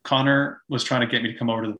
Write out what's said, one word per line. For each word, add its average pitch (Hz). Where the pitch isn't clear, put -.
Connor 139
was 123
trying 127
to 120
get 117
me 113
to -
come 117
over 113
to 110
the -